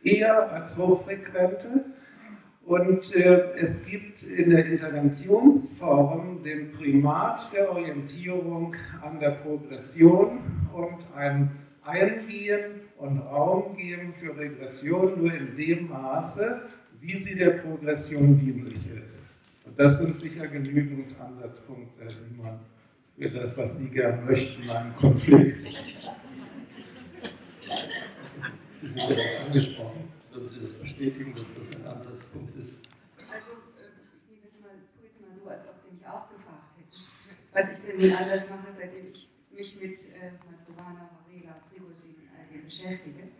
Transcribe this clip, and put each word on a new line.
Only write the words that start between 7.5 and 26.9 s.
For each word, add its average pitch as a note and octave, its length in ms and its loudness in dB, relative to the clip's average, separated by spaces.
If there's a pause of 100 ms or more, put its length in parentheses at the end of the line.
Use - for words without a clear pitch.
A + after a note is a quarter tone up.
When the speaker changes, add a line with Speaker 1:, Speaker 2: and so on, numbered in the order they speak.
Speaker 1:
der G3 180 2
Orientierung E3+ 1040 -6 (260)
an D#3 180 -12
der D3 120 0
Progression E3 1080 4 (340)
und E3+ 260 -8 (160)
ein C#3+ 360 0 (320)
Eingehen G#3 1000 -2 (160)
und C#3 220 -4
Raum D#3+ 560 0
geben F3 380 -10
für D#3+ 240 -12
Regression D3 840 -2
nur E3 140 2
in C3 240 -8
dem E3 320 -2
Maße, C#3 720 -4 (380)
wie F3+ 180 -10
sie F#3+ 180 -10
der F3+ 160 6
Progression D3 880 4
dienlich A#2+ 380 -4 (280)
ist. - 160 -18 (440)
Und - 140 -18
das C#3+ 180 8
sind D#3+ 220 -2
sicher D#3 280 -10
genügend C#3 720 -4
Ansatzpunkte, A#2+ 840 -18
die A#2 360 -16
man A2+ 180 -12 (640)
ist - 160 -6
das, A#2+ 180 -8
was B2 220 -6
Sie C3 120 -8
gern A#2+ 360 -2
möchten, C3 420 0
ein A#2 320 -6
Konflikt. - 640 8 (3000)